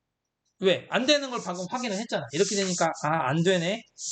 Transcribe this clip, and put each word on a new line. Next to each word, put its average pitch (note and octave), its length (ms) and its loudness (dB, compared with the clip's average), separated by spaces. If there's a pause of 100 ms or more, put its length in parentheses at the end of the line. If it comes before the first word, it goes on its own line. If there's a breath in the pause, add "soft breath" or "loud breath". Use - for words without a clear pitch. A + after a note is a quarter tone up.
(600)
왜? F#3 280 2
안 G#3 160 0
되는 C#4 240 2
걸 B3 140 -4
방금 F3+ 260 -4
확인을 A#3+ 280 -4
했잖아. G#3 360 -4
이렇게 F#3+ 220 2
되니까, F3+ 360 0 (120)
아, D3+ 260 2
안 E3 140 2
되네. F#3 380 2 (300)